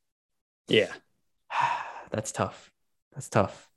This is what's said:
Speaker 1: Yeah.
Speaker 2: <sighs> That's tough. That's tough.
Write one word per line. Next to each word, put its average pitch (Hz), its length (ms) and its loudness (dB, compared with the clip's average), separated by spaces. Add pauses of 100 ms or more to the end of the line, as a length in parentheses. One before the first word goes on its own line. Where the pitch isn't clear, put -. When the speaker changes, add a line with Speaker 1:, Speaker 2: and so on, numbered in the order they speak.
(680)
Speaker 1:
Yeah. 104 220 4 (600)
Speaker 2:
<sighs> - 600 -4
That's - 200 -4
tough. - 400 -4 (420)
That's - 160 -12
tough. - 480 2